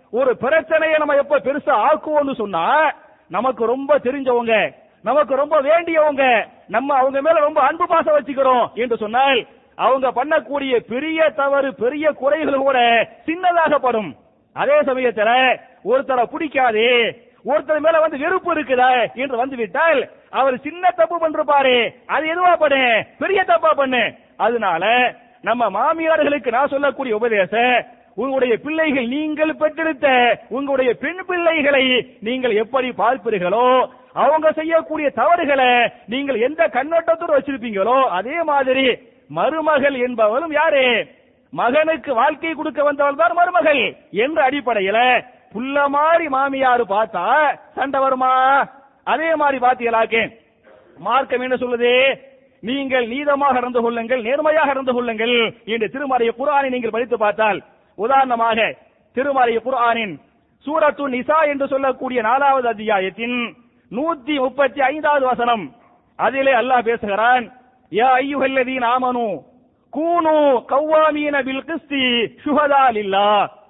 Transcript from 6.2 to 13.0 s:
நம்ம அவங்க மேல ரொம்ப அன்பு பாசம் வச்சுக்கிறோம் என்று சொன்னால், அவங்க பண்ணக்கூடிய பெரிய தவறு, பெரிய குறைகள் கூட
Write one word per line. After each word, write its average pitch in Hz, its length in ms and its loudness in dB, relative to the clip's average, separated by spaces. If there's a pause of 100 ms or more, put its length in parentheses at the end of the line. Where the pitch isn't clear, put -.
நம்ம 254 260 -2
அவங்க 269 280 0
மேல 320 180 2
ரொம்ப 302 220 0
அன்பு 330 260 0
பாசம் 320 320 2
வச்சுக்கிறோம் 254 540 0
என்று 226 240 -4
சொன்னால், 240 480 0 (300)
அவங்க 254 360 0
பண்ணக்கூடிய 277 640 -2
பெரிய 302 540 -2
தவறு, 277 460 -2
பெரிய 294 360 -2
குறைகள் 277 420 -2
கூட 247 540 2 (180)